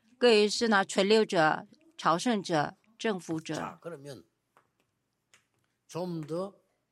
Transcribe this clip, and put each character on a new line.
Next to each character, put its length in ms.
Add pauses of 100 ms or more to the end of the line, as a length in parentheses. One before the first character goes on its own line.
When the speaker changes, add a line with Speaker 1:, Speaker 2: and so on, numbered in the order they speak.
(180)
Speaker 1:
各 100
位 200
是 200
呢， 160
存 240
留 160
者、 420 (300)
朝 220
圣 240
者、 320 (240)
征 220
服 200
者。 140
Speaker 2:
자, 260
그러면 440 (1600)
좀 400
더 280 (380)